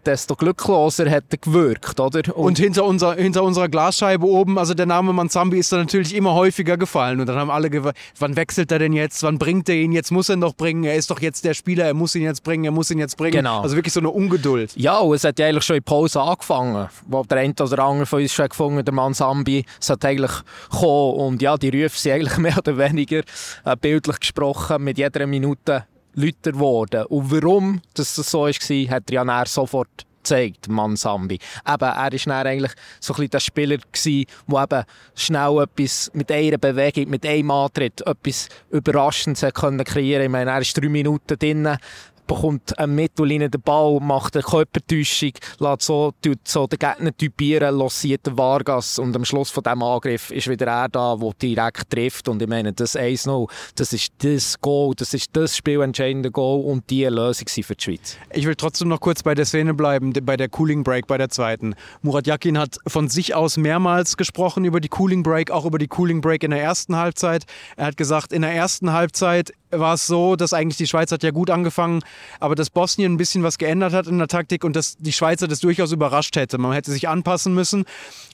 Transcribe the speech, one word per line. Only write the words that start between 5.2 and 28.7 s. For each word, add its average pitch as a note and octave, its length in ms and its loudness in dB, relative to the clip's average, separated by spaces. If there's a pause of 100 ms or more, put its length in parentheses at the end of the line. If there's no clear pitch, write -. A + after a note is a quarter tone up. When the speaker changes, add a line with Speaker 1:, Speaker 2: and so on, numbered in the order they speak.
Speaker 2:
ist F3 120 0
da F#3 60 2
natürlich F3 380 0
immer G3 180 4
häufiger F3+ 440 2
gefallen. B2+ 420 0
Und B2+ 80 -2
dann B2+ 100 -2
haben C#3+ 140 -2
alle D#3 180 0
gew-, C#3+ 220 -2 (260)
wann C#3+ 180 -2
wechselt D#3+ 360 -2
er D#3+ 80 4
denn D#3 140 2
jetzt? D3+ 300 -2
Wann D#3 140 2
bringt E3+ 320 0
er F3 60 2
ihn D#3+ 160 2
jetzt? E3 200 0
Muss F3+ 180 2
er G3 60 2
ihn F3 60 0
doch E3+ 140 0
bringen? E3 280 0
Er D3+ 120 2
ist D#3 160 0
doch C3 80 -6
jetzt D#3 260 -4
der E3 80 2
Spieler, F3 320 0
er D3+ 80 2
muss D#3+ 220 0
ihn E3+ 80 0
jetzt D#3 200 -2
bringen, D#3+ 220 -2
er D3+ 60 0
muss D#3+ 180 0
ihn D#3+ 100 0
jetzt D3 180 -4
bringen. D#3+ 160 0
Speaker 1:
Genau. B2 280 2
Speaker 2:
Also C3+ 140 0
wirklich E3 180 0
so F3 60 0
eine D#3+ 100 2
Ungeduld. C#3+ 640 0
Speaker 1:
Ja, D3+ 220 2
und E3+ 180 4
es C#3 80 0
hat D3+ 140 0
ja D#3 100 4
eigentlich D3+ 160 2
schon D#3+ 140 2
in C3 60 -2
Pause D3+ 380 2
angefangen, B2+ 680 -2 (200)
wo C3 160 0
der C3 160 0
eine C#3 200 0
oder C3+ 240 0
andere C#3 220 2
von C#3+ 160 0
uns C#3 120 -2
schon C#3+ 140 2
gefunden, C#3+ 360 0
der C3+ 100 -2
Manzambi C3+ 720 0 (140)
sollte - 280 0
eigentlich C3+ 240 0 (380)
kommen. C#3+ 460 4
Und C3+ 260 0
ja, C#3+ 160 2
die C#3 120 -2
Rufe C#3+ 280 0
sind C#3+ 160 0
eigentlich D3 240 0
<laughs> - 0 -
mehr E3 200 2
oder D#3 200 0
weniger, D3 440 0 (440)
äh, B2+ 100 0
bildlich D3+ 440 0
gesprochen, C#3+ 640 -2
mit C#3 140 -2
jeder C#3 300 0
Minute C#3 580 0 (280)
lauter D3+ 380 -2
geworden. A#2+ 540 0
Und C3+ 260 -2
warum F#3 500 2 (120)
das - 220 -4
so D#3 260 -2
war, D3 80 2
hat C3 600 -2